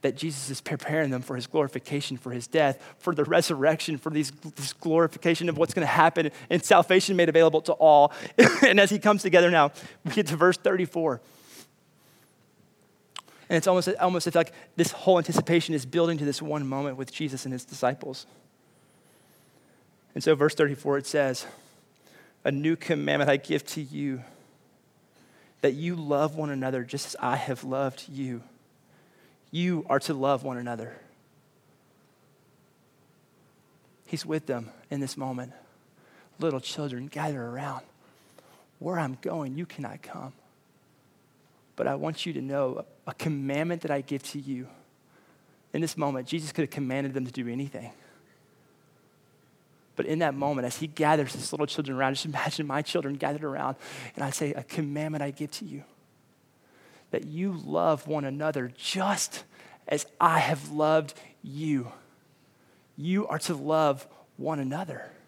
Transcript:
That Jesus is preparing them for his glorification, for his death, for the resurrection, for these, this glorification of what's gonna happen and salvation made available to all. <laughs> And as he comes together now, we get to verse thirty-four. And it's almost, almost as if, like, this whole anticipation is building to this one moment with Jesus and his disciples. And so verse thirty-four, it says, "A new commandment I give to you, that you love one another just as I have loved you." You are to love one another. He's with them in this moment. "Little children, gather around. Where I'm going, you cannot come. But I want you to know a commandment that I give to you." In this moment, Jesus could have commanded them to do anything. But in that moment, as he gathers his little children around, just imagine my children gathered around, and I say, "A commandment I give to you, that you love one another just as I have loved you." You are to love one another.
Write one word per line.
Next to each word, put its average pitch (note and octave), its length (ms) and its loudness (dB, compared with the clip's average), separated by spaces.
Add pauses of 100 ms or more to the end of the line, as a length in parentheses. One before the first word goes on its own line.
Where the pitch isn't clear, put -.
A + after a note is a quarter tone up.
That C#3 120 2
Jesus C#3 340 -6
is C3+ 120 -8
preparing D#3 500 -2
them B2+ 120 -4
for C3+ 120 -8
his B2 140 -8
glorification, C#3 720 -2
for B2+ 120 -10
his A#2+ 160 -8
death, C#3+ 320 2 (200)
for E3+ 180 -2
the C#3+ 80 2
resurrection, D#3 720 2
for D#3+ 120 -6
these, D3+ 200 -2 (240)
this C#3 180 -8
glorification E3 760 2
of D3+ 100 -2
what's E3 160 2
gonna E3+ 120 2
happen D#3+ 440 4 (200)
and E3+ 140 2
salvation F#3 520 6
made F3 120 6
available D#3+ 340 8
to E3+ 100 0
all. D3 400 8 (260)
<laughs> - 260 8
And A#3 140 8
as G3 120 8
he G3+ 100 0
comes G#3 220 4
together F3 280 8
now, D3+ 220 6 (320)
we D3+ 80 -4
get G3 160 2
to D#3+ 80 -2
verse F3 200 6
thirty-four. E3+ 640 0 (2250)
And - 80 2
it's D#3+ 100 2
almost, F3+ 220 4 (120)
almost F3+ 280 0
as D#3+ 40 -4
if, - 40 -10
like, E3 160 2 (240)
this E3+ 160 2
whole F#3 260 6
anticipation E3 560 2
is C3+ 100 -2
building E3 340 2
to D3 60 -2
this C#3+ 160 -2
one D3+ 240 -4
moment C3+ 320 -4
with C3 160 -10
Jesus C3+ 320 -6
and C3 80 -6
his B2 120 -8
disciples. - 640 -4 (1900)
And D3 80 -6
so D#3 140 4
verse D3 180 2
thirty-four, C#3+ 440 0
it C#3 80 -6
says, C#3 380 0 (1000)
"A C#3 80 2
new D3+ 240 0
commandment D3 540 0
I C#3 60 4
give D3 300 -2
to - 160 -8
you, C#3 400 -6 (1400)
that C#3 140 2
you E3+ 220 -4
love D3 400 -2
one D3+ 140 -4
another C3 340 -4
just C#3 220 -8
as - 120 -12
I B2 160 -2
have C3+ 300 -6
loved C3 440 -6
you." C3 360 -10 (1040)
You E3+ 380 -2
are C3+ 120 4
to - 120 -4
love C3+ 320 0
one B2+ 140 -6
another. A#2 400 -8 (3000)
He's - 220 -10
with D#3 180 -4
them A#2+ 260 -6 (200)
in C#3+ 100 -6
this C3+ 160 -6
moment. B2+ 380 -8 (840)
"Little D3 220 -2
children, C3 460 -8
gather D3 360 -6
around. B2+ 440 -10 (920)
Where E3+ 200 -6
I'm C3 240 -4
going, C#3+ 340 -6
you E3+ 80 -6
cannot - 380 -12
come. - 320 -14 (1400)
But - 100 -2
I C3+ 80 -2
want D3+ 320 -6
you E3 80 -8
to C3+ 80 -6
know C3+ 420 -4 (220)
a - 80 -12
commandment D3+ 680 -4
that D#3+ 80 -6
I C#3 120 -2
give C3+ 220 -6
to - 140 -10
you." C3+ 300 -8 (1040)
In D3 80 -2
this D#3+ 160 -2
moment, C#3 320 -2
Jesus D#3 240 -6
could D#3+ 120 0
have C#3 60 -6
commanded C3+ 440 -4
them C3+ 100 -2
to B2+ 80 -10
do B2 160 -6
anything. B2 440 -8 (2000)
But - 80 -2
in D#3 140 -2
that D#3 160 2
moment, C#3 320 -2
as B2 100 -6
he D#3+ 100 -6
gathers D3+ 460 2
his C3 220 -10
little D3 120 -2
children C#3 300 -6
around, C3+ 160 0
just C3+ 140 -6
imagine D3+ 400 -4
my C#3+ 160 -4
children D3 320 -4
gathered D3 300 -6
around, C3+ 320 -6 (380)
and - 80 -8
I C#3 60 -4
say, C#3+ 240 -4
"A C#3 100 -10
commandment D3+ 600 -6
I C#3+ 80 -6
give C#3+ 220 -10
to - 120 -12
you, C#3+ 200 -14 (1300)
that - 140 -4
you E3+ 280 -4
love D#3+ 540 0
one D3 180 -4
another C#3 520 -4
just - 680 -4 (440)
as D3 180 -4 (140)
I D#3+ 180 4
have D3+ 320 -2
loved D3+ 440 2 (280)
you." C#3 480 -4 (1080)
You F3+ 320 -2
are D3+ 120 -4
to - 140 -4
love D3 520 0 (300)
one D3 240 -6
another. C#3 500 -8 (180)